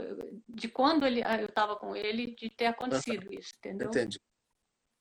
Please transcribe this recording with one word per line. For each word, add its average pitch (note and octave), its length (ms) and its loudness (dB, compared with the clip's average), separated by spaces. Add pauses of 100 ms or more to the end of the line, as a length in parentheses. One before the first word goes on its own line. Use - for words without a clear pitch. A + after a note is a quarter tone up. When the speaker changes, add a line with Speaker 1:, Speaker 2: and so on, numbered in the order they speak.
(480)
Speaker 1:
de A#3 200 -6
quando C#4 360 6
ele, A#3+ 200 4
ah, A3 180 2
eu G#3 60 -2
tava G#3 280 2
com G3+ 200 -6
ele, A3+ 400 -2
de A3+ 120 -8
ter A#3 180 0
acontecido A#3 600 0
Speaker 2:
Aham. - 120 -10
Speaker 1:
isso, - 200 -14
entendeu? G3+ 300 -4
Speaker 2:
Entendi. A#2 320 0 (800)